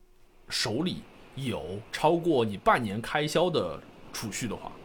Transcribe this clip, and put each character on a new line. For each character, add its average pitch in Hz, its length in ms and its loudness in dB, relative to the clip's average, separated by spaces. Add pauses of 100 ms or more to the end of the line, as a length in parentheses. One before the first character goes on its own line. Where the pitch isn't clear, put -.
(500)
手 120 320 0
里 180 160 -2 (380)
有 110 280 -4 (300)
超 160 180 4
过 165 320 4
你 101 140 -2
半 196 240 4
年 104 200 -2
开 151 240 0
销 160 240 2
的 107 300 0 (320)
储 107 200 -6
蓄 123 160 -4
的 95 80 -4
话 - 160 -10 (140)